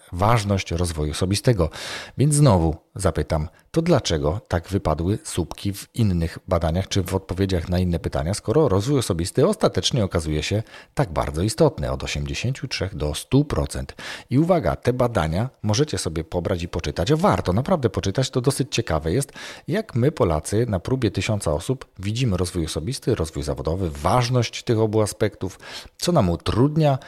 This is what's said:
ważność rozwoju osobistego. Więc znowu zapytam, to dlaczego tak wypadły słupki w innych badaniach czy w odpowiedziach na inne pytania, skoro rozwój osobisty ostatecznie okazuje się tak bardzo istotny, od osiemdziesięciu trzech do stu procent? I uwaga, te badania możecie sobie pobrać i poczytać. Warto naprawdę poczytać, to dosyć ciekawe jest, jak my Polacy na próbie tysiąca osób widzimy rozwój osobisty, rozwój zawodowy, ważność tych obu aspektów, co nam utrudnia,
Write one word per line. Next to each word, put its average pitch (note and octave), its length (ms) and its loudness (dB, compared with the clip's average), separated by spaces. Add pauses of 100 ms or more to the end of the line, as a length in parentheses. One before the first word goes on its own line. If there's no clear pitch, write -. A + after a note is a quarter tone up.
(120)
ważność G2+ 600 2
rozwoju E2 400 -2
osobistego. F#2 580 2 (480)
Więc D3 180 2
znowu G2 400 6 (200)
zapytam, D#2 520 0 (240)
to E3 100 0
dlaczego G2 680 2
tak E2+ 200 -2
wypadły E2+ 560 0
słupki - 500 -4
w - 200 -12
innych F2 540 0
badaniach F2 400 0
czy G2 160 0
w F#2 120 -4
odpowiedziach F#2 540 -2
na F2+ 100 2
inne F2 200 0
pytania, - 340 -2
skoro C#3+ 360 2
rozwój A#2 300 2
osobisty F#2+ 480 0
ostatecznie C#3 560 0
okazuje D#2 400 0
się G#2 200 0 (300)
tak G#2 200 -2
bardzo C#2 280 -2
istotny, G#2 500 2
od C2+ 120 -4
osiemdziesięciu D2+ 640 -4
trzech - 280 -6
do D2 200 -2
stu C#3+ 300 2
procent? - 500 -4 (340)
I B2 100 2
uwaga, D#3 360 2
te - 180 0
badania A2+ 560 0 (140)
możecie G#2+ 340 0
sobie D#2+ 260 -4
pobrać F2 400 -2
i F2 40 -4
poczytać. E2+ 460 -2
Warto D#3 400 2
naprawdę C#3+ 360 0
poczytać, C3 400 -2
to C3 120 0
dosyć C3+ 340 0
ciekawe D#2+ 360 0
jest, C3 200 -2 (360)
jak - 280 -4
my B2 160 2
Polacy G2 540 2
na G2+ 140 -2
próbie B2 320 0
tysiąca G2+ 420 -2
osób G#2+ 320 -4 (140)
widzimy G#2+ 380 0
rozwój F2 280 -2
osobisty, G2 500 -2
rozwój D#2 280 -4
zawodowy, D2+ 460 -2
ważność A2+ 760 0
tych A2+ 160 2
obu A2 220 2
aspektów, - 580 -2 (380)
co - 140 0
nam A2+ 180 4
utrudnia, C#3+ 680 2 (100)